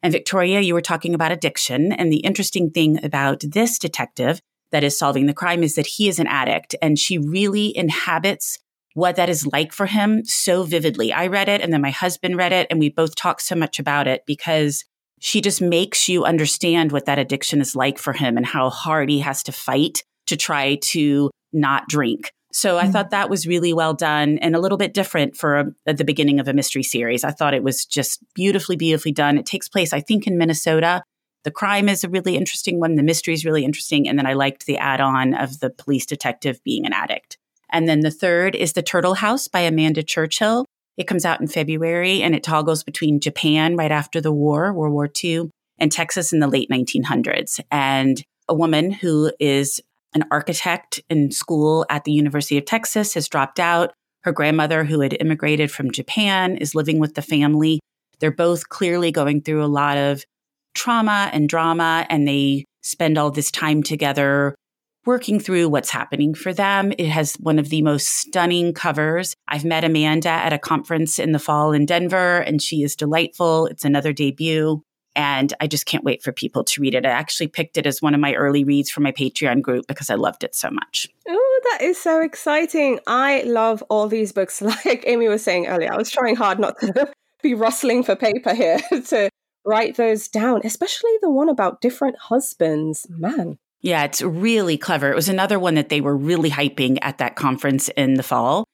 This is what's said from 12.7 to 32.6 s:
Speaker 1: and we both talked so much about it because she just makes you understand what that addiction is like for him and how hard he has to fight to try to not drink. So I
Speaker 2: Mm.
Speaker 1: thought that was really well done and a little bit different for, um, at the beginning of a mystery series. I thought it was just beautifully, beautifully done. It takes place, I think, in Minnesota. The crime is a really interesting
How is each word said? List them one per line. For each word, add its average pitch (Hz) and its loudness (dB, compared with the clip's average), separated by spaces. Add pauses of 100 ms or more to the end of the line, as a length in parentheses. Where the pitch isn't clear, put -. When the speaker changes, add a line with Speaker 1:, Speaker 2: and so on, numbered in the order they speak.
Speaker 1:
and 165 0
we 151 4
both 160 0
talked - -4
so - -4
much 160 -2
about 143 0
it - -2
because 147 -2 (360)
she - 0
just 196 0
makes 175 2
you 180 2
understand 165 2
what 143 -2
that 139 0
addiction 139 -2
is 135 -2
like 135 0
for - -4
him 123 0
and 120 0
how 127 0
hard 156 -2
he 147 2
has 139 -4
to 147 -10
fight - -2 (220)
to 160 -4
try 143 -2
to 143 0 (220)
not 139 0
drink. 120 -2 (220)
So 185 0
I 175 2
Speaker 2:
Mm. 196 2
Speaker 1:
thought 202 0
that 202 0
was 175 -2
really 170 2
well 160 2
done 151 2
and 165 0
a 165 2
little 190 0
bit 202 -2
different 175 -2
for, 147 0
um, 147 -2 (100)
at 156 0
the 151 0
beginning 143 2
of 127 -2
a 139 -2
mystery 139 0
series. 117 -2
I 147 -2
thought 151 0
it 131 0
was 131 -2
just - -4 (120)
beautifully, 190 0
beautifully 156 0
done. 143 2
It - -4
takes - -8
place, 175 0
I 147 -2
think, 208 0
in 185 0
Minnesota. 165 2 (400)
The 151 -6
crime 202 0
is 196 0
a 190 -6
really 180 -2
interesting 180 -2